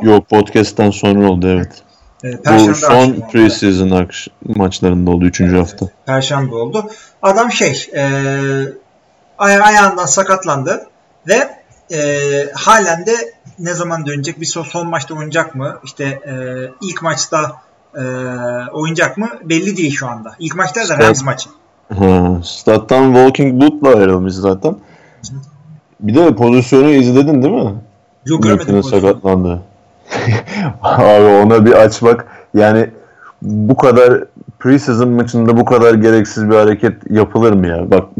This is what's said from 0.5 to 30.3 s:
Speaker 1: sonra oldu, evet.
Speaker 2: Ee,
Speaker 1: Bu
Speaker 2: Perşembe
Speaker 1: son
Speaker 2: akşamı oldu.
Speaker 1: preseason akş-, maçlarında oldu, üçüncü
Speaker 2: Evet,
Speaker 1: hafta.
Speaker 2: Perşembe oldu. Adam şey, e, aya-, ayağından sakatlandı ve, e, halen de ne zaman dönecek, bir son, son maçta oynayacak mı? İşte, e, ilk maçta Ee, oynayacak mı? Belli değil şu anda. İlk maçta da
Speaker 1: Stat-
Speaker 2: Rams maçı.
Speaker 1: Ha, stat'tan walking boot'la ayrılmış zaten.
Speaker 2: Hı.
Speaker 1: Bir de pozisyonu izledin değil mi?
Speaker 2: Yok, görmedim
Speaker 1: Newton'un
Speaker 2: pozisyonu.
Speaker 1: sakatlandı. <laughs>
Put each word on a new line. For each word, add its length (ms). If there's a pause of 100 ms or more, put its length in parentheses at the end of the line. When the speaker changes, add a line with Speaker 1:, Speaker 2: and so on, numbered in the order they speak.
Speaker 1:
sonra 380
oldu, 180
evet. 340 (420)
Speaker 2:
Ee, 140
Speaker 1:
Bu 40
Speaker 2:
Perşembe 320
Speaker 1:
son 220
Speaker 2:
akşamı 200
oldu. 160
Speaker 1:
preseason 580
akş-, 380 (280)
maçlarında 560
oldu, 140
üçüncü 300
Speaker 2:
Evet, 60 (100)
Speaker 1:
hafta. 140 (200)
Speaker 2:
Perşembe 500
oldu. 340 (320)
Adam 300
şey, 440
e, 140 (1300)
aya-, 260
ayağından 420
sakatlandı 800 (400)
ve, 220 (420)
e, 600
halen 520
de 100 (440)
ne 140
zaman 320
dönecek, 360
bir 40
son, 180
son 260
maçta 240
oynayacak 420
mı? 280
İşte, 200
e, 300 (480)
ilk 200
maçta 500 (440)
Ee, 60 (720)
oynayacak 440
mı? 120 (140)
Belli 340
değil 140
şu 160
anda. 320
İlk 160
maçta 260
da 40
Speaker 1:
Stat- 140
Speaker 2:
Rams 240
maçı. 260 (500)
Speaker 1:
Ha, 440
stat'tan 680
walking 480
boot'la 280 (100)
ayrılmış 340
zaten. 380
Speaker 2:
Hı. 60 (1200)
Speaker 1:
Bir 160
de 200
pozisyonu 540
izledin 540
değil 100
mi? 200 (520)
Speaker 2:
Yok, 180
görmedim 160
Speaker 1:
Newton'un 220
Speaker 2:
pozisyonu. 200
Speaker 1:
sakatlandı. 600 (480)
<laughs> 720